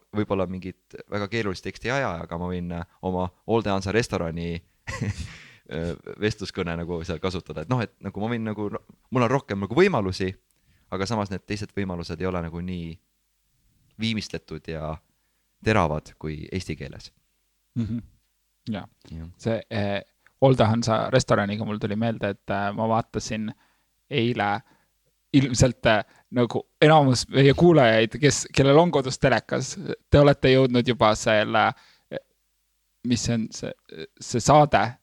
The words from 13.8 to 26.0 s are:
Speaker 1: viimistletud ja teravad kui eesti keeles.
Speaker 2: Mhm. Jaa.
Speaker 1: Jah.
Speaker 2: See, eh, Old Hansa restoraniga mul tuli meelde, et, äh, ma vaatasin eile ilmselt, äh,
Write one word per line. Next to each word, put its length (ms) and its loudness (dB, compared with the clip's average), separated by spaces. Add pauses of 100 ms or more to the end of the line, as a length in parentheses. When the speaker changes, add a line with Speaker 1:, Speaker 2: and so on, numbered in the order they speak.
Speaker 1:
viimistletud 680 -6
ja 240 -6 (720)
teravad 560 0
kui 260 -10
eesti 320 -8
keeles. 320 -14 (680)
Speaker 2:
Mhm. 220 -4 (680)
Jaa. 180 -8 (220)
Speaker 1:
Jah. 280 -14
Speaker 2:
See, 320 -4
eh, 340 -4 (400)
Old 200 6
Hansa 480 0
restoraniga 560 0
mul 120 -6
tuli 180 -4
meelde, 340 -4
et, 200 -10
äh, 220 -4
ma 160 -4
vaatasin 600 -4 (640)
eile 380 0 (840)
ilmselt, 520 4
äh, 180 4 (280)